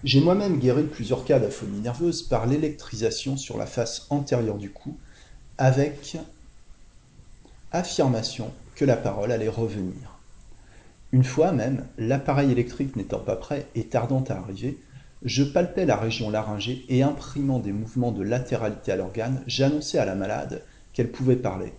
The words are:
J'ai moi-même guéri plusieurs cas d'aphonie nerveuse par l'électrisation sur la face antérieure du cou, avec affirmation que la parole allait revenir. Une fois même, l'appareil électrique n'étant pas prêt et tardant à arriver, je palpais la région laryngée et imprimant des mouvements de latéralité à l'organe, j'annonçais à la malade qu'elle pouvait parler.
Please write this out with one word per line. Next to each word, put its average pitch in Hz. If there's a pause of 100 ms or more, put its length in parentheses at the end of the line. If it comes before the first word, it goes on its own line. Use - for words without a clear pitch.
J'ai 131
moi-même 180
guéri 127
plusieurs 123
cas 139
d'aphonie 101
nerveuse 135
par 113
l'électrisation 135
sur -
la 107
face -
antérieure 123
du 101
cou, - (600)
avec 135 (1500)
affirmation 123 (240)
que -
la 123
parole 101
allait 110
revenir. 101 (920)
Une 127
fois 160
même, 120 (120)
l'appareil 135
électrique 123
n'étant 101
pas 98
prêt -
et 117
tardant 127
à 110
arriver, 98 (460)
je 127
palpais 175
la 117
région 110
laryngée 107
et 131
imprimant 135
des 101
mouvements 117
de 98
latéralité 110
à 92
l'organe, 110
j'annonçais 147
à 110
la 95
malade 107 (280)
qu'elle 117
pouvait 127
parler. 95